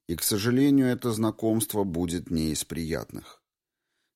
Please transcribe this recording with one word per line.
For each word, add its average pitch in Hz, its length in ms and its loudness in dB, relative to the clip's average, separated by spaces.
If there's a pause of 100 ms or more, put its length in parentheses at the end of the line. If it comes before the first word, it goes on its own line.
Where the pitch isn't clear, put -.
И, 85 80 -4
к 80 60 -8
сожалению, 127 640 4
это 123 280 0
знакомство 110 720 0
будет 87 460 -2
не 80 220 0
из 73 120 -4
приятных. 80 800 -8 (760)